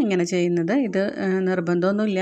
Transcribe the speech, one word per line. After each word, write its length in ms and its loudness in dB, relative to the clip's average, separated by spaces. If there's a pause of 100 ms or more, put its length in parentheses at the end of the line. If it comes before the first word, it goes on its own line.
ഇങ്ങനെ 240 2
ചെയ്യുന്നത്. 540 0
ഇത്, 220 0 (160)
ഏ, 100 -4 (140)
നിർബന്ധമൊന്നുമില്ല. 800 0